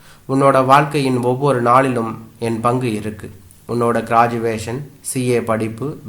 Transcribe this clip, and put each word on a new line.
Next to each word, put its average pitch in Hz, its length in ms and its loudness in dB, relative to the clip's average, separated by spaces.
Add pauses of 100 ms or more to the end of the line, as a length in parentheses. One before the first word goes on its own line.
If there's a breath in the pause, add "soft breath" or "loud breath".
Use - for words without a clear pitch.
(280 loud breath)
உன்னோட 135 360 4
வாழ்க்கையின் 135 580 2
ஒவ்வொரு 127 400 0
நாளிலும் 120 640 2 (100)
என் 113 220 -4
பங்கு 120 320 0
இருக்கு. 107 400 -8 (360)
உன்னோட 117 340 0
கிராஜுவேஷன், 117 800 0 (200)
சி 127 280 -4
ஏ 117 140 2
படிப்பு, 113 540 -4 (120)